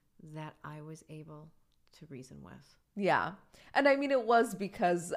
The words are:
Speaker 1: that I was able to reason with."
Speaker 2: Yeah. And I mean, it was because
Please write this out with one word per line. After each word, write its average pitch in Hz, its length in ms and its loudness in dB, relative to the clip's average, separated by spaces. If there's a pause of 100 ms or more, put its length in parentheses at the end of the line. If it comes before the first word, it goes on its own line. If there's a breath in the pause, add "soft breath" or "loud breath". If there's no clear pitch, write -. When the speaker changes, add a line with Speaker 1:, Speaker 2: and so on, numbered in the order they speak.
(340)
Speaker 1:
that 156 200 -14 (100)
I 151 180 -16
was 156 280 -20
able 156 380 -20 (500)
to 156 80 -20
reason 139 360 -18
with." - 340 -20 (200)
Speaker 2:
Yeah. 170 380 2 (380 loud breath)
And 277 140 4
I 277 80 6
mean, 277 160 -2
it 254 140 2
was 226 320 4
because 175 600 -2